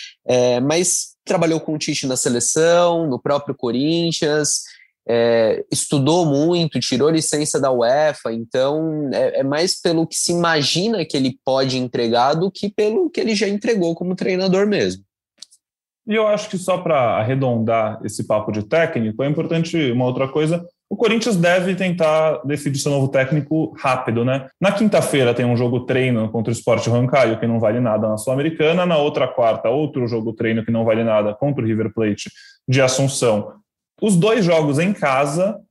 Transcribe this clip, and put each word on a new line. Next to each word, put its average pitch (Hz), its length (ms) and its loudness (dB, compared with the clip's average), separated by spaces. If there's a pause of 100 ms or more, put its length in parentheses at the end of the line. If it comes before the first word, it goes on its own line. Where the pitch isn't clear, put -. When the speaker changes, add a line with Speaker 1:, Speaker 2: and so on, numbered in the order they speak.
(260)
Speaker 1:
é, 123 340 2
mas 160 640 -2
trabalhou 165 360 0
com 156 140 -6
o 151 40 -6
Tite 147 280 -4
na 127 100 -2
seleção, 165 880 2
no 127 120 -2
próprio 143 360 -2
Corinthians, 151 1080 -2 (460)
é, 117 640 2
estudou 156 540 2
muito, 156 520 0
tirou 127 300 0
licença 156 500 0
da 135 140 0
uefa, 127 580 0
então 143 840 -2
é, 127 280 0
é - 20 0
mais 151 380 -2
pelo 165 260 0
que - 80 -10
se - 180 -2
imagina 170 720 0
que - 120 -6
ele 131 260 -2
pode 131 360 0
entregar 123 560 0
do 175 160 -2
que - 180 -6
pelo 220 400 0
que - 100 -8
ele 220 160 0
já 202 140 0
entregou 202 460 0
como 180 200 -4
treinador 190 520 0
mesmo. 98 360 0 (1040)
Speaker 2:
E 208 80 -2
eu 220 120 2
acho 208 240 0
que 190 80 -4
só 180 200 -2
pra 131 400 0
arredondar 113 840 0
esse 107 220 -6
papo 107 260 -2
de 104 100 -4
técnico, 120 600 -2
é 139 60 -2
importante 160 640 -2
uma 123 140 0
outra 127 240 -2
coisa. 156 380 -2 (240)
O 202 60 -8
Corinthians 226 400 0
deve 180 380 2
tentar 160 720 0
decidir 143 340 -2
seu 147 120 -2
novo 139 180 2
técnico 147 680 0
rápido, 120 460 0
né? 135 240 -2 (100)
Na 196 140 2
quinta-feira 151 600 2
tem 123 100 -2
um 120 120 2
jogo 123 240 0
treino 127 500 0
contra 117 200 -2
o - 20 0
Sport 110 340 0
Huancayo, 120 520 2
que 117 80 -2
não 113 140 0
vale 110 180 2
nada 110 300 0
na 107 80 -2
Sul-Americana. 156 720 0
Na 175 100 2
outra 147 320 2
quarta, 113 400 0
outro 143 380 0
jogo 113 260 -2
treino 113 320 -2
que 117 60 -4
não 113 140 0
vale 113 200 2
nada 107 300 2
contra 139 280 -2
o 110 40 0
River 110 260 -2
Plate 107 380 -2 (360)
de 127 140 2
Assunção. 127 800 0 (420)
Os 202 160 2
dois 214 280 2
jogos 156 340 2
em 180 140 0
casa. 151 680 -2 (100)